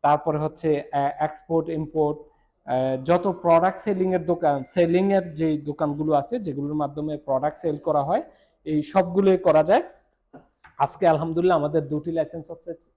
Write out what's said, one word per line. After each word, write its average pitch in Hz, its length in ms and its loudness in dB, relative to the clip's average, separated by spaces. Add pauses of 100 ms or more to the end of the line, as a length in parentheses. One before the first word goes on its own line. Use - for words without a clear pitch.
তারপরে 147 360 0
হচ্ছে, 151 440 -2 (100)
আহ, 143 320 -2
এক্সপোর্ট, 165 440 -4
ইম্পোর্ট, 156 500 -2
আহ, 131 840 -6
যত 175 240 2
প্রোডাক্ট 175 500 2
সেলিং 185 360 -2
এর 165 120 -2
দোকান, 156 380 0
সেলিং 180 480 2
এর 185 220 0
যেই 156 240 0
দোকানগুলো 147 540 -2
আছে, 147 260 0
যেগুলোর 147 360 -6
মাধ্যমে 151 420 -4
প্রোডাক্ট 143 420 -2
সেল 147 200 -4
করা 147 240 0
হয়, 185 200 0 (420)
এই 151 180 -2
সবগুলোই 185 560 2
করা 156 240 4
যায়। 208 200 4 (960)
আজকে 156 300 0
আলহামদুলিল্লাহ 165 500 2
আমাদের 151 300 0
দুটি 151 240 -4
লাইসেন্স 160 380 -4
হচ্ছে 170 240 -14 (220)